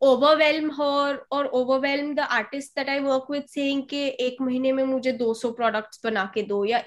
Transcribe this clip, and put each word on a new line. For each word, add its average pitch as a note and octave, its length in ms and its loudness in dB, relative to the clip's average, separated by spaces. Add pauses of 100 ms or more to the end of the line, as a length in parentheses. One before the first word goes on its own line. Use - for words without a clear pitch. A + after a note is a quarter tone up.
overwhelm D4+ 680 4
her C#4+ 480 0 (120)
or C#4+ 220 0
overwhelm C#4 600 0
the D4 200 0
artist A#3+ 400 -6
that C#4 140 -4
I C#4 100 0
work C4 300 0
with C#4+ 180 -6
saying C#4 420 -2
कि C#4+ 300 -4
एक B3 220 -2
महीने B3+ 300 0
में C4 120 2
मुझे C4 280 0
दो A3+ 220 0
सौ A3+ 180 -4
प्रोडक्ट्स A3 540 -4
बना G3+ 280 -2
के G#3+ 100 -2
दो G3+ 220 -2
या A#3 220 2